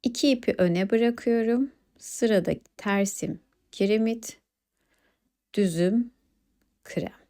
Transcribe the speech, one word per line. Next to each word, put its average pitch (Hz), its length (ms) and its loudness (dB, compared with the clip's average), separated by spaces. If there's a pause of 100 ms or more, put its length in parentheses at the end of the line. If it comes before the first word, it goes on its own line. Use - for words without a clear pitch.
İki 254 280 0
ipi 247 280 0
öne 180 320 2
bırakıyorum. 233 800 0 (260)
Sırada 185 560 0 (220)
tersim 202 640 -2 (300)
kiremit, 220 720 -2 (1120)
düzüm 196 560 2 (720)
krem. - 460 -8